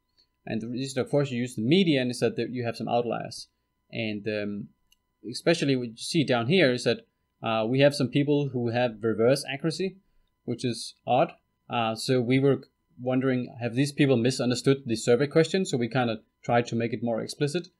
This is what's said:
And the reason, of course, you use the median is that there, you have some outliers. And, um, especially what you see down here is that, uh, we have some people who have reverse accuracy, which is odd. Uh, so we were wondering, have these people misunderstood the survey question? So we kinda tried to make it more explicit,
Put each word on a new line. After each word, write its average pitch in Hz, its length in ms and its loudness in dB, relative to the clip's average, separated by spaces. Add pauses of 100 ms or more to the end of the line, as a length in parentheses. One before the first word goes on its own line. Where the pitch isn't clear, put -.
(440)
And 110 160 -4
the 113 80 -8
reason, 131 320 -4
of - 80 -4
course, 143 220 0
you 120 80 -4
use 123 160 -4
the 110 80 -4
median 139 480 4
is 120 100 -6
that 110 140 2
there, 117 140 -4
you 120 160 -6
have 117 120 -4
some 110 120 -8
outliers. 113 600 -4 (440)
And, 107 340 -6
um, 104 420 -4 (600)
especially 143 460 2
what 123 140 -4
you 110 60 -16
see - 280 0
down 120 240 0
here 156 240 4
is 123 120 -4
that, 117 220 0 (360)
uh, 113 260 -2
we 131 120 2
have 143 140 6
some 131 140 0
people 143 400 2
who 120 220 -2
have 117 320 -2
reverse 117 460 2
accuracy, 165 480 -4 (480)
which 123 200 -6
is 120 300 -6 (120)
odd. 135 260 2 (360)
Uh, 113 260 -2
so 127 260 0
we 127 200 2
were 135 220 2 (380)
wondering, 127 600 -2
have 117 160 -4
these 143 160 0
people 135 240 4
misunderstood 127 680 0
the 113 100 0
survey 123 320 2
question? 165 360 2
So 147 140 -2
we 117 100 -2
kinda 120 340 -2 (200)
tried 120 240 2
to - 80 -6
make 117 180 -2
it 117 100 -6
more 117 180 -2
explicit, 147 480 -4 (120)